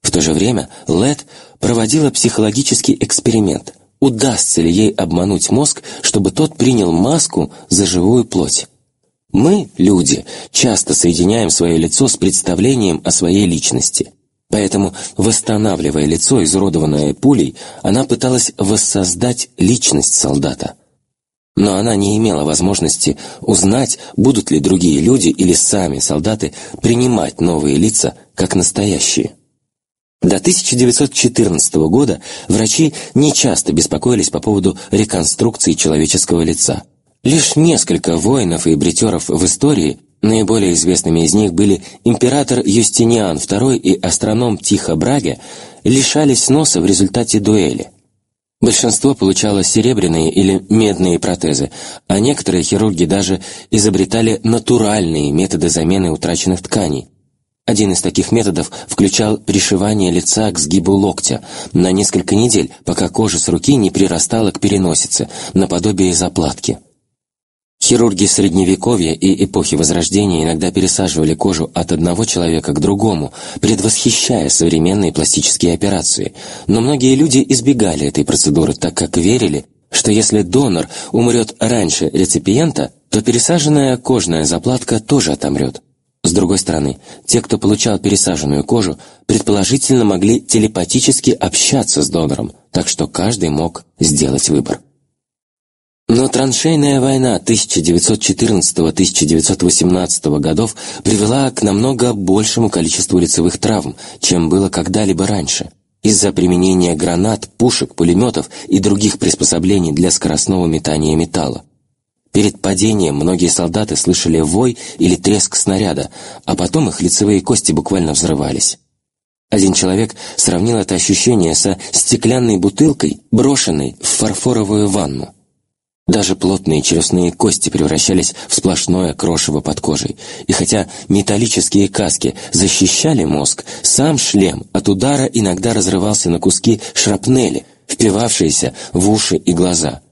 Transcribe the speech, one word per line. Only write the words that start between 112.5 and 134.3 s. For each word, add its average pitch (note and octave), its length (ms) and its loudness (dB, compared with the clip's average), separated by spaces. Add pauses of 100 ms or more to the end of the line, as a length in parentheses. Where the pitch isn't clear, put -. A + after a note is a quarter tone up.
падением F#2+ 540 0
многие E2+ 320 2
солдаты F2 480 -2
слышали D#2+ 460 0
вой G2+ 360 0 (220)
или F2+ 160 2
треск - 400 -2
снаряда, F#2+ 560 -2 (320)
а - 120 -2
потом A#2 340 0
их - 120 -8
лицевые G2+ 400 2
кости - 300 0
буквально D#2+ 420 0
взрывались. D2 640 -2 (720)
Один F#2+ 240 2
человек F#2+ 400 0 (220)
сравнил G2 420 0
это G2 160 -2
ощущение F#2 600 2
со F#2+ 240 0 (120)
стеклянной A#2 640 2
бутылкой, G2 640 0 (100)
брошенной G#2 680 0
в - 60 -12
фарфоровую G#2+ 840 0
ванну. D2 420 -4 (760)
Даже F#2 280 2
плотные F2+ 480 0
челюстные F2 480 0
кости - 380 -2
превращались D#2+ 640 0 (120)
в - 60 -6
сплошное F2+ 640 -2
крошево D2+ 460 -2
под - 200 -6
кожей. - 360 -4 (280)
И - 60 -2
хотя F#2+ 360 0 (200)
металлические G2+ 800 0
каски - 460 -2 (160)
защищали G2+ 720 0
мозг, D2 420 -2 (160)
сам C#3+ 380 0
шлем F#2 520 0